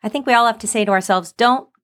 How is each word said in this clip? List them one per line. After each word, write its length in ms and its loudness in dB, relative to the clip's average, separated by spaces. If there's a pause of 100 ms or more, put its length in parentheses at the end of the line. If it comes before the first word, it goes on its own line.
I 80 -6
think 160 -6
we 80 2
all 120 4
have 120 -2
to 100 -10
say 160 0
to 80 0
ourselves, 400 -2
"Don't 380 0 (140)